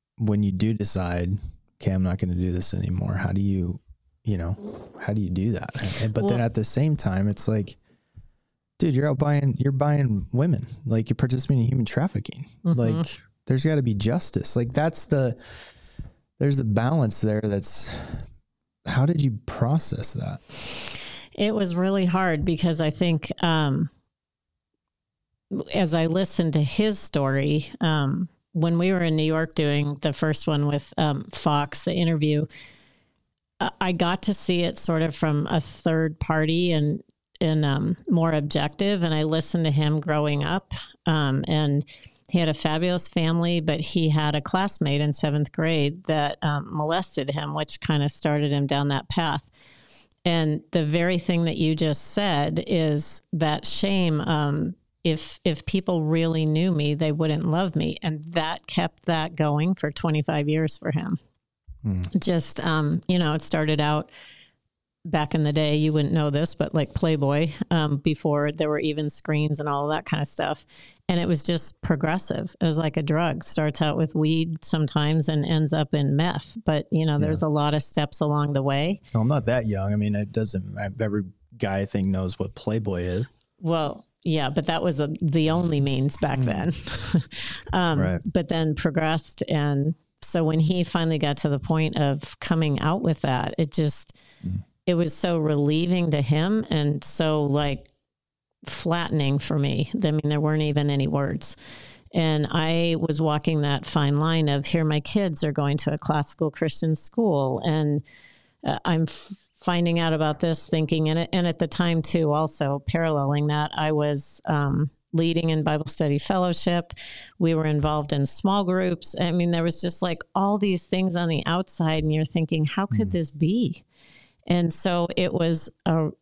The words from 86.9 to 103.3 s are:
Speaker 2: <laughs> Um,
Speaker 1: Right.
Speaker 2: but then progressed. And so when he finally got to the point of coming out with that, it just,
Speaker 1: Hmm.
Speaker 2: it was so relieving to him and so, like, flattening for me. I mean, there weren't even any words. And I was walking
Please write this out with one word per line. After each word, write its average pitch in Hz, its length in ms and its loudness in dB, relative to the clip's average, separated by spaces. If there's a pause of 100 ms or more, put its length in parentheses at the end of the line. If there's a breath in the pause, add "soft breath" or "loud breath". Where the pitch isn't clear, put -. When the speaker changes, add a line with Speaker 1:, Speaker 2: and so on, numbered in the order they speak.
Speaker 2:
<laughs> - 500 -8
Um, 170 260 2
Speaker 1:
Right. - 260 2
Speaker 2:
but 170 240 0
then 160 260 0
progressed. 156 720 0
And 147 480 2 (260)
so 170 220 0
when 156 160 2
he 175 240 2
finally 165 340 0
got 143 200 0
to 151 120 0
the 139 100 0
point 160 380 0
of 143 440 -2
coming 156 400 2
out 170 200 0
with 160 200 0
that, 127 360 -2
it 156 140 -2
just, - 500 -2 (220 loud breath)
Speaker 1:
Hmm. 92 140 -4 (280 loud breath)
Speaker 2:
it 180 100 2
was 165 200 0
so 175 240 0
relieving 156 720 2
to 147 100 2
him 165 480 2
and 147 340 0
so, 156 420 0
like, 143 420 -2 (800)
flattening 151 760 0
for - 180 -2
me. 139 320 0 (140)
I 156 80 2
mean, 151 140 2
there 147 160 0
weren't 156 220 2
even 147 260 2
any 139 180 2
words. 143 480 -2 (580 loud breath)
And 156 360 2
I 165 500 2
was 156 220 2
walking 151 400 2